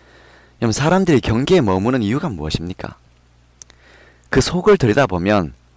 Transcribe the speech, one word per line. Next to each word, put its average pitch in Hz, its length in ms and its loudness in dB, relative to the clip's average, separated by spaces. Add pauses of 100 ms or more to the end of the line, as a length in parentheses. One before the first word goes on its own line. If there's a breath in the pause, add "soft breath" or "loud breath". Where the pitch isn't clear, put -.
(600 soft breath)
여러분, 117 100 0
사람들이 165 480 2
경계에 139 420 2
머무는 107 400 0
이유가 135 280 -2
무엇입니까? 80 680 -8 (1300 loud breath)
그 135 120 2
속을 185 360 2
들여다보면 104 760 0 (240)